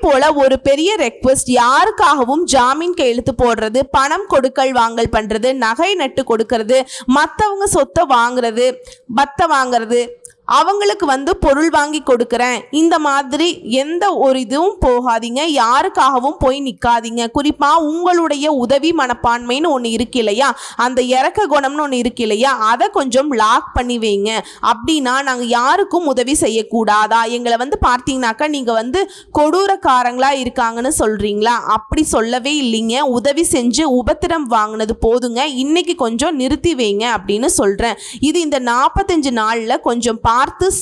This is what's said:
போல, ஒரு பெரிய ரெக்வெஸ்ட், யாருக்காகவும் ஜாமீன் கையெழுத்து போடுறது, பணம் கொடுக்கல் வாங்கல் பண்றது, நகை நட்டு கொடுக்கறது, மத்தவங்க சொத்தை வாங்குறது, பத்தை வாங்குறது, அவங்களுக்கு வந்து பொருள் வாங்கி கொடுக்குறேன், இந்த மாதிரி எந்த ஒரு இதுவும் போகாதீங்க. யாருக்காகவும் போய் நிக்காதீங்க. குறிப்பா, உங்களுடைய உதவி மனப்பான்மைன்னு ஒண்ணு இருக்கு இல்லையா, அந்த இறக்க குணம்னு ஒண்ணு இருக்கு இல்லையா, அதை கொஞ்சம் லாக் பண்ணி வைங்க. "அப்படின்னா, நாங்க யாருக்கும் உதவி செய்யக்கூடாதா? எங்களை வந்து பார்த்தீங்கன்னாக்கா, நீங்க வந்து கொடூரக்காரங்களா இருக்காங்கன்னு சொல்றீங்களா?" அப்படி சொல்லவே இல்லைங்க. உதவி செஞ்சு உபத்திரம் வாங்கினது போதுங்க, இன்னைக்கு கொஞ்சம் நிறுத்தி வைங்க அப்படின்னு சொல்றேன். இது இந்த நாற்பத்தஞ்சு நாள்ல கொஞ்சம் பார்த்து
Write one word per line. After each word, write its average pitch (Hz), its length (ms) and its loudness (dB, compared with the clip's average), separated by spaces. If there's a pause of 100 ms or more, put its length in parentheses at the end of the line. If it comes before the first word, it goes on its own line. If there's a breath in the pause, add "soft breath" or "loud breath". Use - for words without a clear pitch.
போல, 294 320 4
ஒரு 262 260 2
பெரிய 311 360 0
ரெக்வெஸ்ட், 254 640 0
யாருக்காகவும் 294 840 2
ஜாமீன் 277 500 2
கையெழுத்து 247 440 0
போடுறது, 226 440 0 (100)
பணம் 311 360 0
கொடுக்கல் 269 440 2
வாங்கல் 233 400 0
பண்றது, 220 420 -2
நகை 262 400 0
நட்டு 269 340 -2
கொடுக்கறது, 226 540 0 (240 loud breath)
மத்தவங்க 392 600 0
சொத்தை 339 420 0
வாங்குறது, 240 640 0 (420 loud breath)
பத்தை 285 320 0
வாங்குறது, 240 600 0 (380 loud breath)
அவங்களுக்கு 403 600 2
வந்து 277 320 0
பொருள் 311 320 2
வாங்கி 302 320 0
கொடுக்குறேன், 240 580 0 (120)
இந்த 330 280 2
மாதிரி 294 640 0
எந்த 302 540 -2
ஒரு 262 220 2
இதுவும் 294 420 -2
போகாதீங்க. 240 680 0
யாருக்காகவும் 269 920 2
போய் 277 220 0
நிக்காதீங்க. 233 720 -2
குறிப்பா, 285 400 0
உங்களுடைய 320 800 0
உதவி 269 400 0
மனப்பான்மைன்னு 247 760 -2 (100)
ஒண்ணு 247 80 -4
இருக்கு 233 340 -2
இல்லையா, 233 400 0 (160 loud breath)
அந்த 254 260 0
இறக்க 269 460 0
குணம்னு 285 400 -2
ஒண்ணு 277 40 -4
இருக்கு 247 300 -2
இல்லையா, 226 300 0
அதை 240 380 0
கொஞ்சம் 277 420 0
லாக் 226 420 2
பண்ணி 247 260 -2
வைங்க. 214 380 0 (240 loud breath)
"அப்படின்னா, 254 600 0
நாங்க 254 200 -4
யாருக்கும் 320 640 0
உதவி 254 260 0
செய்யக்கூடாதா? 220 960 0
எங்களை 233 300 -2
வந்து 277 240 -4
பார்த்தீங்கன்னாக்கா, 254 680 -2
நீங்க 269 260 -2
வந்து 262 380 -2 (280 loud breath)
கொடூரக்காரங்களா 294 920 2
இருக்காங்கன்னு 254 680 -2
சொல்றீங்களா?" 214 580 0 (100)
அப்படி 220 360 -2
சொல்லவே 262 600 -2
இல்லைங்க. 226 360 -2
உதவி 285 520 0
செஞ்சு 247 320 0
உபத்திரம் 302 640 0
வாங்கினது 220 540 -2
போதுங்க, 240 420 0
இன்னைக்கு 311 520 -2
கொஞ்சம் 277 400 -2
நிறுத்தி 262 400 0
வைங்க 220 400 0
அப்படின்னு 202 300 -2
சொல்றேன். 202 500 0 (240 loud breath)
இது 302 200 0
இந்த 285 200 -2
நாற்பத்தஞ்சு 285 720 0
நாள்ல 233 500 -2
கொஞ்சம் 233 400 -2
பார்த்து 277 520 0 (100)